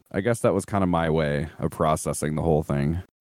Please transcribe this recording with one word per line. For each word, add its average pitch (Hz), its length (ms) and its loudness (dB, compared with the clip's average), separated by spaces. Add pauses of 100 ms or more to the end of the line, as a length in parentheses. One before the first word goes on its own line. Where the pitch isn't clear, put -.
(100)
I 98 100 -4
guess 117 200 0
that 104 140 2
was 95 100 -2
kinda 98 240 0
my 82 200 2
way 73 400 0 (120)
of 82 100 -2
processing 78 640 0
the 76 80 -2
whole 80 220 2
thing. 73 380 -2 (180)